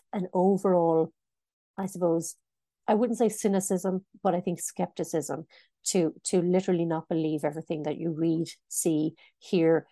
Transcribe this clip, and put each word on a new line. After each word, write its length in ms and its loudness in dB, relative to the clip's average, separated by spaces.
an 200 -4
overall, 800 2
I 80 -4
suppose, 480 -2
I 60 2
wouldn't 240 0
say 100 4
cynicism, 760 -2
but 100 2
I 60 -2
think 200 -4
skepticism 880 -6
to, 220 2
to 180 0
literally 440 2
not 220 -2
believe 360 0
everything 400 -4
that 140 -4
you 120 -4
read, 380 0
see, 480 0
hear, 540 2